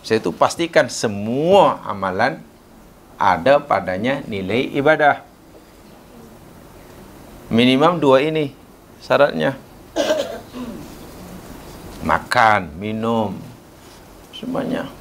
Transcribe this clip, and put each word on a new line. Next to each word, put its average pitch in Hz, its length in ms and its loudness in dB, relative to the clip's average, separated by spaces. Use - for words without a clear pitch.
Saya 110 220 0
tu 180 80 -2
pastikan 160 560 2
semua 127 960 2
amalan 101 560 -2
ada 95 400 4
padanya 104 680 -2
nilai 104 480 -4
ibadah. 147 540 2
Minimum 131 480 4
dua 135 240 6
ini 156 320 -2
syaratnya. 139 560 2
Makan, 98 720 2
minum, 110 560 -2
semuanya. - 540 -6